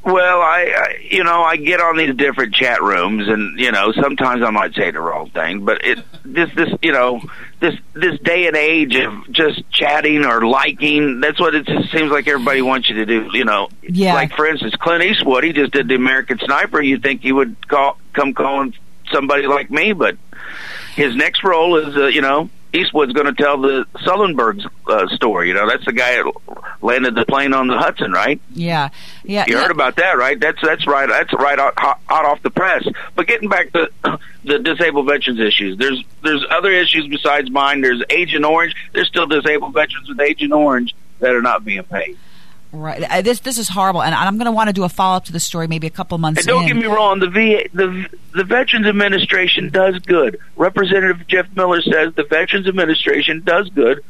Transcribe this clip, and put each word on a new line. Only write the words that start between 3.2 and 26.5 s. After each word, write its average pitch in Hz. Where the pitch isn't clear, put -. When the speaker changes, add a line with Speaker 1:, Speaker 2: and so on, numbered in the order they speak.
Speaker 1:
and, 107
you 123
know, 104
sometimes 131
I 117
might 107
say 98
the 78
wrong 78
thing, 92
but 107
it, 120
this, 151
this, 180
you 160
know, 127
this, 160
this 160
day 170
and 156
age 151
of 117
just 143
chatting 151
or 117
liking, 143
that's 151
what 165
it 147
just -
seems 156
like 143
everybody 135
wants 127
you 113
to 107
do, 110
you 131
know. 104
Speaker 2:
Yeah. 180
Speaker 1:
Like, 143
for 151
instance, 131
Clint 170
Eastwood, 135
he 165
just 139
did 135
The 131
American 131
Sniper. 156
You'd 135
think 135
he 131
would 131
call, 139
come 139
calling 139
somebody 143
like 139
me, 165
but 120
his 135
next 151
role 170
is, 147
uh, 139
you 139
know, 139
Eastwood's 151
gonna 143
tell 143
the 135
Sullenberg's, 147
uh, 95
story. 98
You 92
know, 104
that's 131
the 113
guy 123
that 67